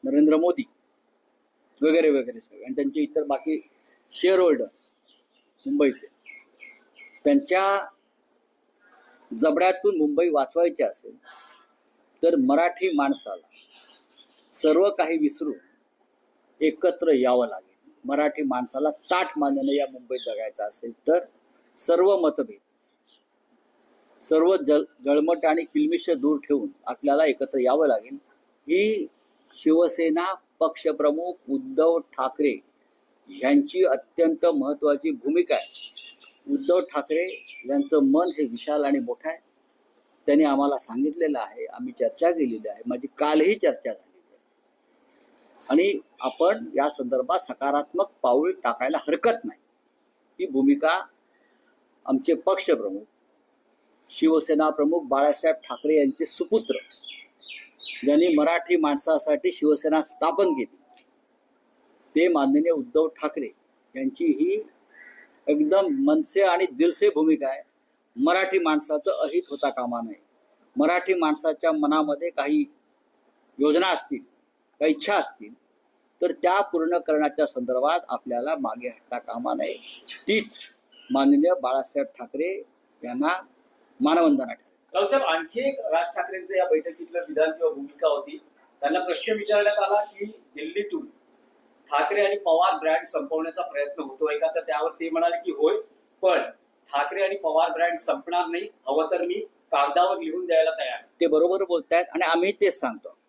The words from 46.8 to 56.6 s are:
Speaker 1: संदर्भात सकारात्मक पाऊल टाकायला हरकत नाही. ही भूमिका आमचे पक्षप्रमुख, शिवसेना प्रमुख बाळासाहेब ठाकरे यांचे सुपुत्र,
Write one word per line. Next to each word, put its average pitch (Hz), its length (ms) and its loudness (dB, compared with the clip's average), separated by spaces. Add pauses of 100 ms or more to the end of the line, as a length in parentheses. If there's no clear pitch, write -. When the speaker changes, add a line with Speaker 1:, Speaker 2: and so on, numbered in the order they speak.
Speaker 1:
संदर्भात 131 480 -2
सकारात्मक 143 680 -2 (160)
पाऊल 143 300 2 (120)
टाकायला 139 340 -2
हरकत 196 460 0
नाही. - 160 -12 (800)
ही 185 60 -4
भूमिका 143 600 2 (1000)
आमचे 135 280 0
पक्षप्रमुख, 110 720 -2 (1040)
शिवसेना 156 600 2
प्रमुख 151 300 0
बाळासाहेब 143 560 2
ठाकरे - 420 -2
यांचे 143 280 0
सुपुत्र, - 480 -2 (1300)